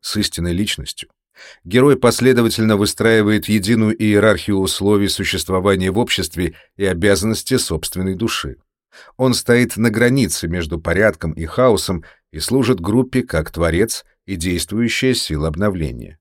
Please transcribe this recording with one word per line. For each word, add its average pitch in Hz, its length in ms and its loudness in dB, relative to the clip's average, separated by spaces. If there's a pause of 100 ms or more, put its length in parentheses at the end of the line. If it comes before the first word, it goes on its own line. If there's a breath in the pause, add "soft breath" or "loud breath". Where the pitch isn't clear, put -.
с - 160 -10
истинной 87 360 -2
личностью. - 560 -6 (560 loud breath)
Герой 127 320 4
последовательно 113 800 4
выстраивает 107 720 2
единую 107 520 2
иерархию 104 580 2
условий 98 500 0
существования 92 840 0
в 92 80 -2
обществе 87 560 -4 (220 soft breath)
и 98 80 -2
обязанности 101 720 0
собственной 92 580 -4
души. 87 420 -6 (600 loud breath)
Он 127 180 2
стоит 120 420 2
на 113 140 2
границе 117 580 0
между 82 300 -4
порядком 85 540 0
и 82 140 -8
хаосом 95 580 0 (260 soft breath)
и 78 80 -14
служит 123 420 0
группе 127 420 0
как 78 280 -4
творец 85 540 -2 (220)
и 98 100 -8
действующая 104 800 -2
сила 78 340 -4
обновления. 82 720 -6